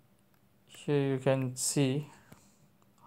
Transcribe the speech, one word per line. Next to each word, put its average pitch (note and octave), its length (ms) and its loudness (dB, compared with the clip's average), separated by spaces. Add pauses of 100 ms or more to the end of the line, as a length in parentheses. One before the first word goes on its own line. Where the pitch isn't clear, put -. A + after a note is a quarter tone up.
(680)
here C#3 460 -2
you C3 60 -2
can C3 380 0
see C#3+ 520 0 (1000)